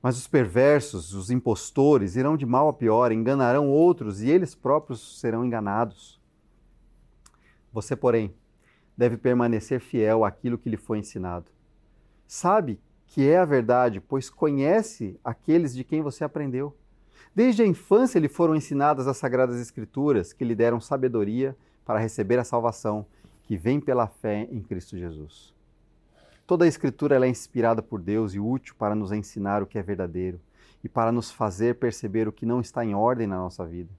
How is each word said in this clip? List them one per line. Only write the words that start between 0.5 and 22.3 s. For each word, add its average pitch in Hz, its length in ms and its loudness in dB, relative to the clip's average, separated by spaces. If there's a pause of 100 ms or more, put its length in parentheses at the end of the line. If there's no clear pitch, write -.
os 98 180 -10
impostores, 120 840 2
irão 143 220 0
de 135 80 -4
mal 131 220 2
a 147 40 0
pior, 117 400 2
enganarão 131 560 2
outros 139 540 2
e 123 80 0
eles 170 240 2
próprios - 680 -4
serão 117 240 -2
enganados. 110 720 -4 (1500)
Você, 113 240 -6
porém, 117 400 0 (600)
deve 120 220 2
permanecer 120 600 0
fiel 110 460 2
àquilo 120 320 -4
que 117 140 -8
lhe 107 80 -4
foi 107 220 -6
ensinado. 90 500 -10 (760)
Sabe 175 540 -2 (260)
que 139 220 2
é 165 100 6
a 180 60 4
verdade, 123 560 2
pois 135 280 -6
conhece 147 920 -2
aqueles 151 500 0
de 127 120 -10
quem 156 180 -4
você 143 220 -6
aprendeu. 143 520 -6 (560)
Desde 233 300 4
a 220 40 6
infância 208 520 2
lhe 151 100 2
foram 160 280 2
ensinadas 143 500 0
as 135 100 -2
Sagradas 127 440 0
Escrituras, 120 720 -2
que - 120 -6
lhe 117 100 0
deram 117 260 2
sabedoria 127 760 -2 (280)
para 110 160 -2
receber 113 400 0